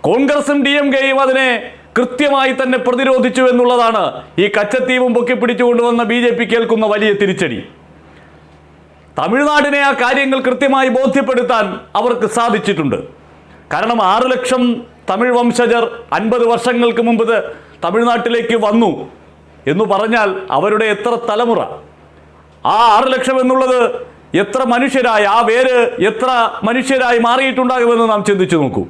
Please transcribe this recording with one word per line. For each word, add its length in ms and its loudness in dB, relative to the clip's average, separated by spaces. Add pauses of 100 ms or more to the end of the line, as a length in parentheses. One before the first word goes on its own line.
കോൺഗ്രസും 560 0
ഡി 160 0
എം 140 0
കെയും 320 0
അതിനെ 220 0 (480)
കൃത്യമായി 640 0
തന്നെ 260 0
പ്രതിരോധിച്ചു 640 0
എന്നുള്ളതാണ് 520 2 (400)
ഈ 40 4 (100)
കച്ചത്തീവും 600 0
പൊക്കിപ്പിടിച്ചുകൊണ്ടുവന്ന 920 0
ബി 140 0
ജെ 140 2
പി 140 0
കേൾക്കുന്ന 320 0 (100)
വലിയ 180 0 (100)
തിരിച്ചടി. 380 -2 (1600)
തമിഴ്നാടിനെ 680 0
ആ 20 2 (120)
കാര്യങ്ങൾ 420 0
കൃത്യമായി 500 0
ബോധ്യപ്പെടുത്താൻ 720 0 (340)
അവർക്ക് 280 0 (100)
സാധിച്ചിട്ടുണ്ട്. 640 0 (760)
കാരണം 260 -2 (140)
ആറ് 200 2
ലക്ഷം 300 0 (480)
തമിഴ് 280 0
വംശജർ 460 2 (340)
അൻപത് 340 0
വർഷങ്ങൾക്ക് 560 0
മുമ്പ് 220 2
ത-, 120 0 (420)
തമിഴ്നാട്ടിലേക്ക് 720 0 (100)
വന്നു 240 2 (840)
എന്ന് 200 0
പറഞ്ഞാൽ 360 0 (280)
അവരുടെ 380 0
എത്ര 180 -2 (160)
തലമുറ, 320 0 (1120)
ആ 40 2 (160)
ആറ് 200 2
ലക്ഷം 280 -2
എന്നുള്ളത് 360 2 (640)
എത്ര 180 -2 (140)
മനുഷ്യരായി, 600 2
ആ 40 4 (120)
വേര് 260 2 (340)
എത്ര 200 -2 (380)
മനുഷ്യരായി 600 0
മാറിയിട്ടുണ്ടാകുമെന്ന് 840 0
നാം 180 0
ചിന്തിച്ചു 320 2
നോക്കൂ. 280 -2